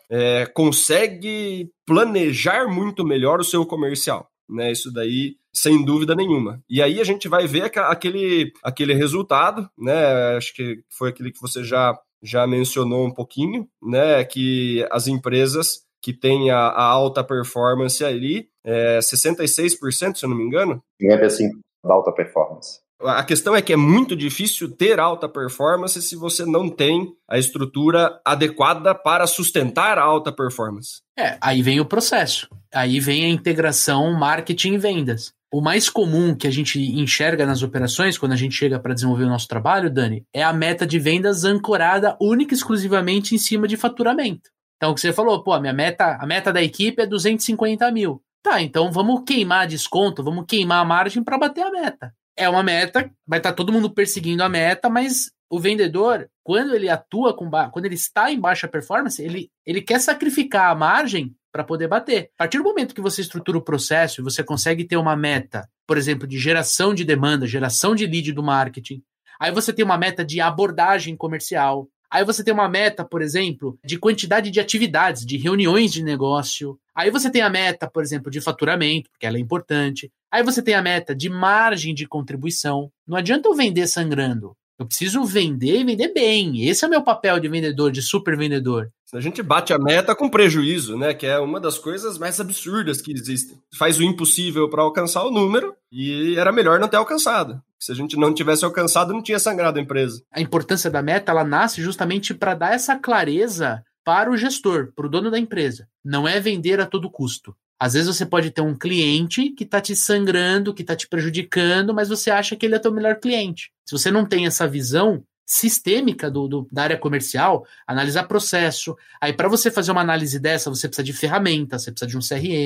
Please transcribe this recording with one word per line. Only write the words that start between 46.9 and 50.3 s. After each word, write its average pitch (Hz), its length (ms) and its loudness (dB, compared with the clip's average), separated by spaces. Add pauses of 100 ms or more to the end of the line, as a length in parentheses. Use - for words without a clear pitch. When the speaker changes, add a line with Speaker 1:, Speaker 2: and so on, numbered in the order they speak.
Speaker 3:
é 214 40 2
duzentos 208 380 0
e - 40 -6
cinquenta 220 440 0
mil." 190 300 -2 (200)
Tá, 262 200 2
então 165 300 0
vamos 226 340 2
queimar 185 420 2
desconto, 165 560 -2
vamos 170 240 -4